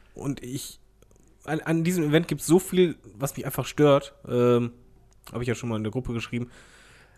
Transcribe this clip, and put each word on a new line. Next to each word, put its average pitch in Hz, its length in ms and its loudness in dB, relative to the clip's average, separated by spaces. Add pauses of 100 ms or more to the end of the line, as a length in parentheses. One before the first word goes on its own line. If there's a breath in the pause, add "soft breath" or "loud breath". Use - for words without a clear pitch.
(140 soft breath)
Und - 300 -8
ich, 127 380 -12 (640)
an, 156 160 -4
an 165 240 0
diesem 175 180 0
Event 156 240 2
gibt's - 180 -6
so 165 140 6
viel, 180 380 2 (180)
was 135 220 -6
mich 135 80 -8
einfach 131 200 -6
stört. 143 480 4 (140)
Ähm, 120 460 2 (580)
hab 120 120 -6
ich 120 40 -6
ja 120 60 0
schon 120 160 -8
mal 113 60 -4
in 107 80 -4
der 107 80 -4
Gruppe 123 220 -6
geschrieben. 120 360 -6 (680 soft breath)